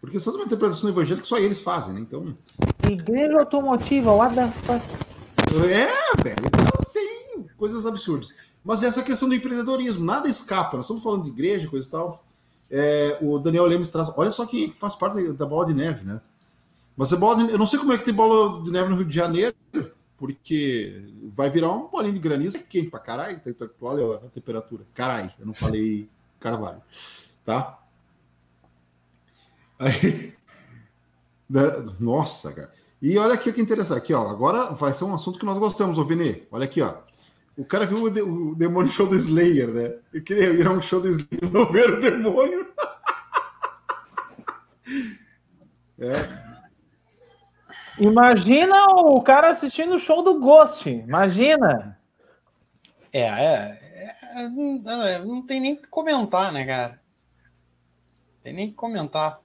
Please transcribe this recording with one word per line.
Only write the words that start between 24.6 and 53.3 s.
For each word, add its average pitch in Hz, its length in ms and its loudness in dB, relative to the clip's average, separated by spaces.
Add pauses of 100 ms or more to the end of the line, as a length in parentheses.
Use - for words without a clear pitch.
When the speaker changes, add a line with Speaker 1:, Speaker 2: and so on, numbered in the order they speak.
Speaker 1:
caralho, 120 440 -6
eu 101 80 -18
não 107 80 -12
falei 107 540 -4 (300)
carvalho, 107 420 -8 (640)
tá? 127 360 -6 (2000)
Aí, - 500 0 (1120)
da-, 135 320 2 (200)
nossa, 117 540 -4
cara. - 180 -18 (300)
E 175 160 2
olha 226 160 4
aqui 233 160 -2
o - 20 -8
que 233 80 -4
interessante. 202 380 0
Aqui, 160 160 -2
ó, 110 160 0
agora 147 420 -2
vai 143 220 -2
ser - 100 -6
um 196 100 -6
assunto 180 240 -8
que - 60 -8
nós 196 140 -4
gostamos, 196 400 -2
ô 156 60 0
Vini. 156 460 -2
Olha 120 140 -6
aqui, 139 160 -4
ó. 127 140 -2 (600)
O 135 100 -10
cara 208 180 -2
viu 202 180 -4
o 220 80 0
de-, 208 120 -2
o 165 320 -4
Demônio 175 360 0
Show 196 160 0
do 190 80 0
Slayer, 156 580 2
né? 117 220 -4 (180)
Eu 156 120 -10
queria 190 300 2
ir 170 120 4
a 190 40 2
um 185 100 0
show 185 200 -2
do 185 80 -2
Slayer 156 340 -4
e 180 80 -4
não 196 200 4
ver 220 200 6
o - 100 -2
demônio. 254 760 0
<laughs> 587 60 -6 (3250)
É. 123 160 -8 (1900)
Speaker 2:
Imagina 240 840 6 (120)
o 302 260 8
cara 294 280 8
assistindo 320 440 -2
o 349 40 2
show 330 260 2
do 359 160 4
Ghost. 277 500 8
Imagina. 170 1040 2 (1160)
Speaker 3:
É, 135 100 -2
é, 117 880 -2 (240)